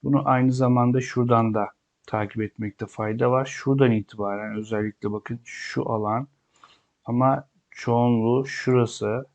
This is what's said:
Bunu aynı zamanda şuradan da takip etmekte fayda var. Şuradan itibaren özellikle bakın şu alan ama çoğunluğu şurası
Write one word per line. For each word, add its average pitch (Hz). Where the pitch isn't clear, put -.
Bunu 143
aynı 131
zamanda 123
şuradan 120
da 104
takip 107
etmekte 107
fayda 113
var. 131
Şuradan 135
itibaren 107
özellikle 107
bakın 113
şu -
alan 113
ama 131
çoğunluğu 120
şurası 123